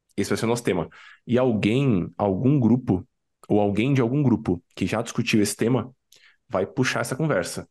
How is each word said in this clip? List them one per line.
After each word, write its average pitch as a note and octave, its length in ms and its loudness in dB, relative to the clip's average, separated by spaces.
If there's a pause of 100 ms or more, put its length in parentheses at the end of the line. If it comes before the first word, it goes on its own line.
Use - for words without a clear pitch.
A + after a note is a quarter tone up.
(160)
Esse G2+ 140 -2
vai G2+ 80 0
ser A#2 80 -4
o - 20 0
nosso A#2+ 160 -2
tema. F2 240 -2 (360)
E A#2 140 0
alguém, A2+ 800 0
algum G#2 400 2
grupo, B2 480 2 (420)
ou G#2 120 2
alguém G#2 340 0
de C3 60 2
algum B2+ 220 0
grupo G#2+ 400 0 (120)
que G2 120 -4
já A2 160 -2
discutiu - 380 -2
esse G#2 160 0
tema, A#2 360 0 (560)
vai F#2 180 -2
puxar B2+ 340 -2
essa A#2+ 160 -6
conversa. G#2+ 540 -4